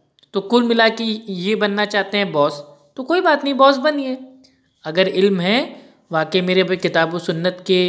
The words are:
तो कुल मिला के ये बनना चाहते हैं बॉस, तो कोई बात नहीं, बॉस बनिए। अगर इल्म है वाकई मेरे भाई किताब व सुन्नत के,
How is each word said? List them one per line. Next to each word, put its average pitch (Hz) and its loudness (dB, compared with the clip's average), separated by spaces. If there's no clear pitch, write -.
तो 196 -2
कुल 240 2
मिला 226 4
के 226 -6
ये 208 -4
बनना 202 -2
चाहते 208 -2
हैं 196 -2
बॉस, 151 0
तो 262 -8
कोई 339 0
बात 320 2
नहीं, 277 -2
बॉस 269 6
बनिए। 269 -2
अगर 170 0
इल्म 190 2
है 202 0
वाकई 160 0
मेरे 185 2
भाई 180 -2
किताब 165 0
व 175 -4
सुन्नत 175 -4
के, 180 2